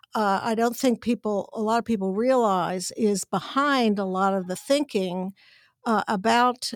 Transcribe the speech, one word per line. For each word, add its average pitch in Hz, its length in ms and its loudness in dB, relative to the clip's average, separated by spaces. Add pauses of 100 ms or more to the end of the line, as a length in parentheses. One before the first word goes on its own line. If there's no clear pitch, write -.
(140)
uh, 202 280 2
I 226 120 -2
don't 233 220 0
think 247 240 0
people, 214 540 -2
a 220 80 -4
lot 220 160 0
of - 80 -4
people 190 260 -2
realize 196 800 0
is 208 300 0
behind 254 720 0
a 202 60 -2
lot 190 300 0
of 185 140 -2
the 180 80 -6
thinking, 190 760 -2 (540)
uh, 220 200 2
about, 233 680 0